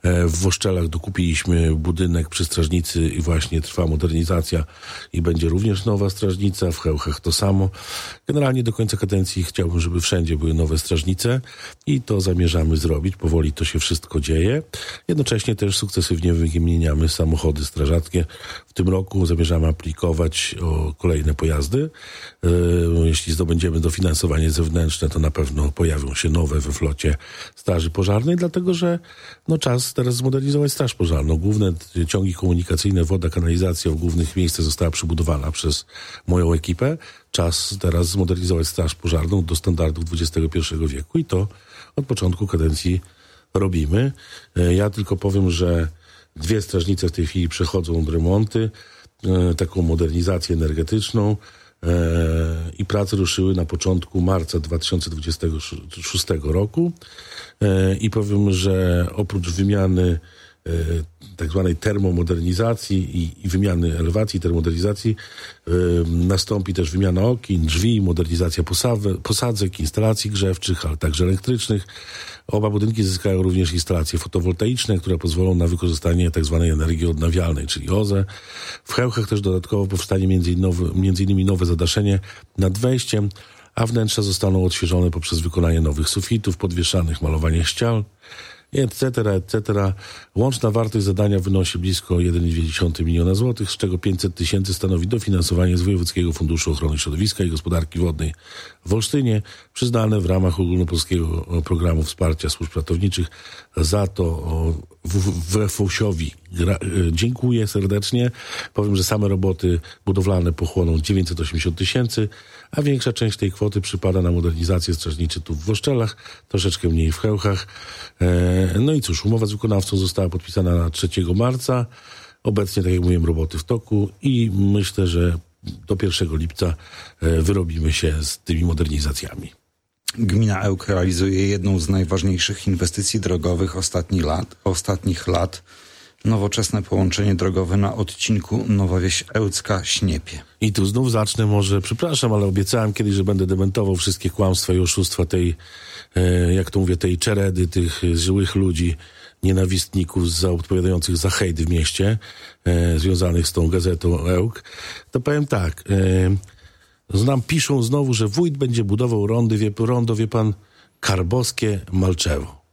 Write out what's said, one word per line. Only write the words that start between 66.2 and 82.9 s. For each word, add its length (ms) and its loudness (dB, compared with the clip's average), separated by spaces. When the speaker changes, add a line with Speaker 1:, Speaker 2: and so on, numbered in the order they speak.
Speaker 1:
też 180 -2
wymiana 300 2
okien, 440 0
drzwi, 360 2
modernizacja 600 0
posawe-, 540 0
posadzek, 640 -2
instalacji 520 0
grzewczych, 540 -2
ale 120 -2
także 260 0
elektrycznych. 640 0
Oba 220 0
budynki 340 0
zyskają 380 0
również 320 2
instalacje 460 0
fotowoltaiczne, 800 0
które 200 -2
pozwolą 380 2
na 120 4
wykorzystanie 640 2
tak 140 0
zwanej 240 2
energii 380 0
odnawialnej, 600 0
czyli 220 -6
oze. 360 2
W 100 -10
Chełchach 340 0
też 140 0
dodatkowo 460 0
powstanie 400 0
między 240 2
innowy-, 440 0
między 280 2
innymi 220 2
nowe 200 2
zadaszenie 540 2
nad 200 2
wejściem, 520 0